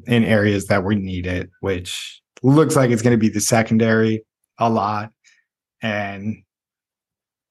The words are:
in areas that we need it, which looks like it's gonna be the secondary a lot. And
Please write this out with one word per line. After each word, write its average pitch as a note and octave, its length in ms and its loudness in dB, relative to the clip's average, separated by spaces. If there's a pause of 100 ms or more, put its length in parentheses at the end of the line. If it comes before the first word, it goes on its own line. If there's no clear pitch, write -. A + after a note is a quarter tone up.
in A#2 200 2
areas G2+ 420 0
that G2+ 160 0
we G#2 120 -2
need F#2 300 -6
it, F2+ 240 -6 (120)
which - 600 -8 (220)
looks C#3+ 320 4
like C3+ 160 2
it's A2 100 0
gonna A#2+ 160 4
be G#2+ 120 2
the G2+ 120 -4
secondary A2 840 0 (320)
a A#2 120 0
lot. G#2+ 420 -4 (680)
And G#2 600 -6 (1080)